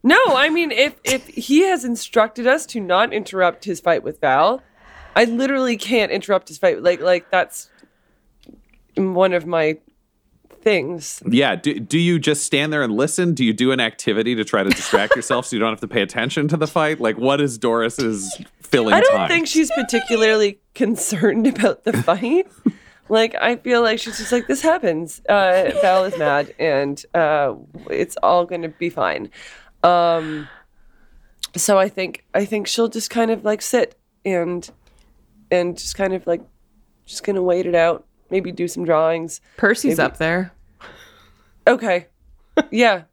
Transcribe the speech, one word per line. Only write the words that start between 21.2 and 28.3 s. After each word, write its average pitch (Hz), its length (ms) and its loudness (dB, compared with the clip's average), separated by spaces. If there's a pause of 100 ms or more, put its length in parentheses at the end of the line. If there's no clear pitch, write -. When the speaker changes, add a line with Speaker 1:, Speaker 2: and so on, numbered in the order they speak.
Speaker 1:
about 208 360 0
the 226 100 -2 (100)
fight. 240 440 0 (640)
Like, 226 320 2
I 240 140 2
feel 240 260 0
like 226 180 2
she's 233 180 -10
just 220 160 -6
like, 247 140 -2
"This 269 140 -2
happens. 196 680 -2
Uh, 190 420 4 (100)
Val 190 220 4
is 185 140 -4
mad, 147 420 0
and, 143 420 0 (120)
uh, 147 400 2 (360)
it's - 280 -4
all 175 280 2